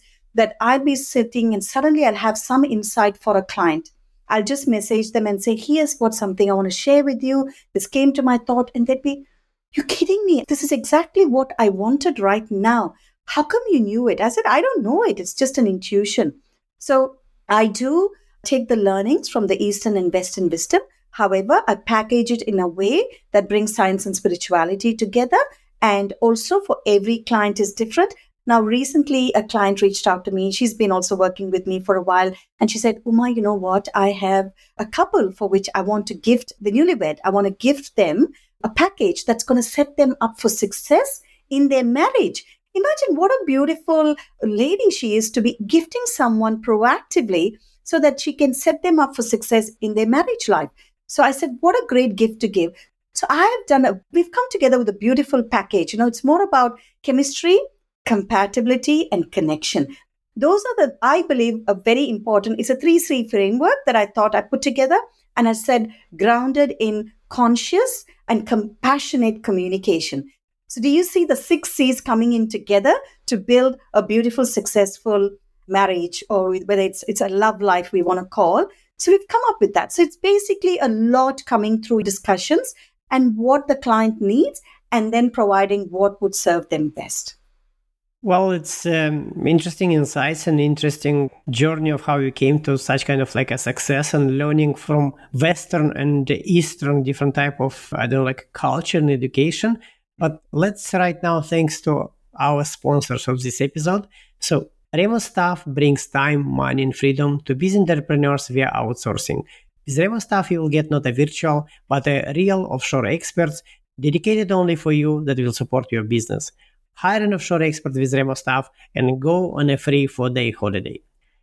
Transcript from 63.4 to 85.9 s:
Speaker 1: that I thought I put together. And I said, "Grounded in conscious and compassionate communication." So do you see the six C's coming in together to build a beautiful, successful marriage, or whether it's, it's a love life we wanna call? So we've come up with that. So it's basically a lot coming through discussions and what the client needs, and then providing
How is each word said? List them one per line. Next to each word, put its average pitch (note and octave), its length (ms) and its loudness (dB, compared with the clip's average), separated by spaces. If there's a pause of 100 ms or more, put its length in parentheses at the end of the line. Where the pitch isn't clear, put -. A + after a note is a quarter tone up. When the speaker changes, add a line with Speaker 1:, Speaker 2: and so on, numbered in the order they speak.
Speaker 1:
that A#3 100 2
I G#3 100 2
thought G#3+ 300 0
I G#3 60 0
put C4+ 200 -4
together. C4+ 360 2 (380)
And A#3 120 4
I A3+ 40 2
said, A3 400 -2 (240)
"Grounded B3 600 0
in G#3+ 340 -4 (160)
conscious B3 760 0 (240)
and G#3+ 180 -2
compassionate A#3 960 -2
communication." F#3 880 -2 (380)
So - 120 -12
do C4+ 80 0
you D#4 140 4
see F4+ 220 0
the D4+ 120 2
six - 360 -2
C's B3+ 280 0
coming A#3 320 0
in A3+ 160 0
together G#3 460 2 (320)
to A#3+ 100 -2
build B3 400 2 (160)
a G#3 140 4
beautiful, A#3 400 0
successful G3+ 840 0 (380)
marriage, F#3 640 -2
or F#3 200 0
whether F#3+ 320 0
it's, F#3+ 240 -4
it's A3 140 -4
a G3 80 -2
love G3 320 0
life F3+ 320 0
we F#3 100 2
wanna F#3 220 -2
call? G3+ 420 2 (300)
So - 160 2
we've G4 160 2
come A#4 200 0
up G#4+ 120 0
with G3+ 140 2
that. - 180 0
So F4 100 2
it's E4 140 -2
basically G4 600 0
a C4+ 100 0
lot B3 560 2
coming A3 380 0
through A3 200 0
discussions G3 720 -2 (360)
and B3+ 260 2
what C4+ 300 2
the C#4 100 2
client A3 440 0
needs, B3 420 0 (300)
and A3 200 0
then A#3+ 180 2
providing G3+ 600 0